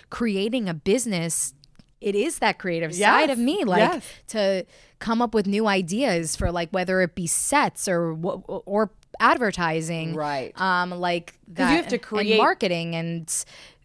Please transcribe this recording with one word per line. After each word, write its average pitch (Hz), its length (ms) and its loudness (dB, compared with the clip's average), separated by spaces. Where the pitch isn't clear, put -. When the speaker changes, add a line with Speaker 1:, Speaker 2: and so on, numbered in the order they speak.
Speaker 1:
creating 220 600 -2
a 170 40 -2
business. 185 800 -2
It 202 160 -2
is 247 240 0
that 208 200 2
creative 165 360 -4
side 240 340 4
of 262 80 0
Speaker 2:
Yes, 233 80 2
Speaker 1:
me, 339 200 0
like, 185 140 4
Speaker 2:
yes. 294 100 -6
Speaker 1:
to 196 360 0
come 226 220 0
up 240 120 0
with 214 140 2
new 208 200 2
ideas 190 720 0
for, 185 140 0
like, 170 200 -2
whether 185 300 2
it 180 140 0
be 175 120 -4
sets - 640 0
or 170 240 0
wh-, 175 340 -4
or 202 440 -2
advertising. 170 960 0
Speaker 2:
Right. 147 440 -6
Speaker 1:
Um, 180 320 0
like, 175 360 -2
Speaker 2:
'Cause - 0 -
you 175 80 -20
Speaker 1:
that 185 100 0
Speaker 2:
have 330 120 0
to - 80 -2
Speaker 1:
and 226 60 -4
Speaker 2:
create 214 360 0
Speaker 1:
marketing 175 580 0
and 165 380 -6